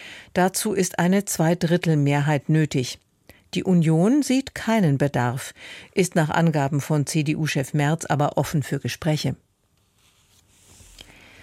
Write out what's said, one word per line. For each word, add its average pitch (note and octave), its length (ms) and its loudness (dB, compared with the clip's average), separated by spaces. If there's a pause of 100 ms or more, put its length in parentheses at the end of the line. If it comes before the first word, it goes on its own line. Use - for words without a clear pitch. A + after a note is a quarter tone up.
(320)
Dazu F#3 400 0
ist - 260 -2
eine F#3 260 2
Zweidrittelmehrheit D#3 1200 0
nötig. D#3 500 0 (560)
Die F3+ 80 -4
Union F3 600 4
sieht C4 320 -2
keinen F3+ 440 2
Bedarf, C3 540 -2 (420)
ist F3 200 0
nach D#3 160 2
Angaben D3 500 2
von D3 260 0
C-D-U-Chef D3+ 680 -2
Merz D3 320 0
aber C#3+ 320 0
offen D3 240 -2
für C#3 180 -4
Gespräche. C#3 560 -4 (2000)